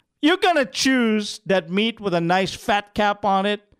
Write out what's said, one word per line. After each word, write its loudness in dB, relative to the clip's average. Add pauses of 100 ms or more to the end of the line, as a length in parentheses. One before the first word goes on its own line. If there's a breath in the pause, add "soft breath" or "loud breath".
(220)
You're 4
gonna 2
choose 0
that 0
meat -2
with -4
a 0
nice 0
fat -4
cap 0
on 0
it, -2 (180)